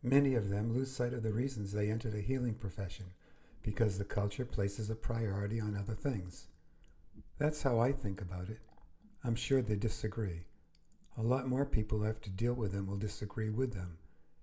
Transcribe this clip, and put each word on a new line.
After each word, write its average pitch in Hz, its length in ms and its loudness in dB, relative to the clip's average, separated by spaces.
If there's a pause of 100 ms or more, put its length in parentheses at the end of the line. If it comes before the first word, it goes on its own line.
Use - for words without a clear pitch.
Many 135 320 6
of 104 140 2
them 104 240 0
lose 131 180 0
sight 123 240 -2
of 120 80 -4
the 110 100 0
reasons 113 380 -2
they 104 200 0
entered 113 240 -2
a 107 60 -2
healing 123 360 0
profession, 92 580 -6 (480)
because 104 360 2
the 98 60 0
culture 104 400 0
places 101 460 0
a 113 60 -2
priority 107 640 0
on 104 160 -2
other 101 180 -2
things. 104 540 -4 (880)
That's 151 240 2
how 123 160 6
I 123 140 6
think 98 280 0
about 90 300 -4
it. 110 100 -8 (640)
I'm 120 140 0
sure 135 260 2
they 107 140 2
disagree. 101 720 -2 (680)
A 113 60 -2
lot 127 240 2
more 131 180 2
people 107 340 4
who 104 60 2
have 110 180 0
to - 60 -8
deal 110 260 2
with 110 180 0
them 98 160 -2
will 98 100 -2
disagree 107 500 -4
with 117 240 0
them 90 260 -6 (440)